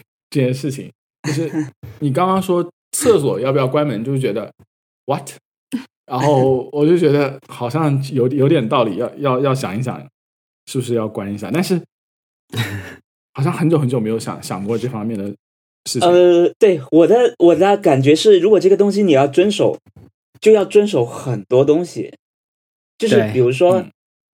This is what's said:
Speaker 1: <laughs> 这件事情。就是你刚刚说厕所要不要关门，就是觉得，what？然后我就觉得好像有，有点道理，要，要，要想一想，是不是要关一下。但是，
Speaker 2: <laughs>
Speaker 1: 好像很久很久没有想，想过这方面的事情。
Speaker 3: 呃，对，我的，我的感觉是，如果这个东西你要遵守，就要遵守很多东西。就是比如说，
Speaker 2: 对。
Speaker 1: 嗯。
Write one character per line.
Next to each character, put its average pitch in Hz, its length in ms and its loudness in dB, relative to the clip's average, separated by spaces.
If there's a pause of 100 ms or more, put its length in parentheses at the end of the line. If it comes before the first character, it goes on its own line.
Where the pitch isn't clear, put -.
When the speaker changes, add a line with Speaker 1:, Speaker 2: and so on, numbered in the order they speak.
Speaker 1:
<laughs> - 280 -20
这 147 120 -4
件 127 120 0
事 135 160 -6
情。 98 220 -12 (320)
就 147 100 -4
是 151 180 -4 (480)
你 143 140 -2
刚 175 140 0
刚 190 120 0
说 175 320 -2 (200)
厕 233 280 2
所 110 200 -2
要 131 120 -2
不 139 60 0
要 131 100 0
关 151 180 0
门， 113 180 -6
就 135 100 -4
是 135 60 -2
觉 123 120 -2
得， 107 220 -8 (520)
what？ - 220 -6 (840)
然 127 80 -6
后 131 540 2
我 147 160 0
就 175 100 4
觉 165 140 2
得 139 260 0 (120)
好 120 200 -8
像 139 320 -2 (120)
有， 127 160 0
有 135 180 0
点 147 220 2
道 131 160 2
理， 101 100 -4
要， 113 220 -6
要， 135 240 -2
要 135 120 0
想 104 240 -6
一 127 60 -6
想， 98 160 -8 (680)
是 - 100 -8
不 127 40 -4
是 117 120 -6
要 110 120 -2
关 104 260 -10
一 104 60 -8
下。 - 160 -10
但 165 80 -2
是， 180 200 -4 (680)
Speaker 2:
<laughs> - 840 -12
Speaker 1:
好 135 80 -6
像 170 80 0
很 147 180 -2
久 165 80 2
很 139 120 -2
久 131 100 -4
没 107 100 -4
有 113 80 -4
想， 110 240 -10
想 98 220 -10
过 110 140 -6
这 113 100 -6
方 110 180 -8
面 113 140 -8
的 98 60 -8 (580)
事 - 160 -6
情。 175 100 2
Speaker 3:
呃， 175 480 4
对， 185 220 2 (120)
我 165 140 6
的， 233 340 2
我 170 140 6
的 190 220 2
感 185 260 2
觉 143 140 4
是， 208 240 4
如 175 100 2
果 214 80 6
这 175 120 2
个 190 80 4
东 202 120 2
西 202 140 0
你 185 80 2
要 135 160 4
遵 175 240 2
守， 120 260 -2 (600)
就 214 140 6
要 208 100 4
遵 208 240 2
守 170 160 -2
很 117 460 -8
多 127 160 4
东 151 180 2
西。 143 300 -12 (840)
就 226 80 -2
是 208 280 2
比 127 60 0
如 123 120 2
说， 175 220 2
Speaker 2:
对。 185 80 0
Speaker 1:
嗯。 - 100 -16 (440)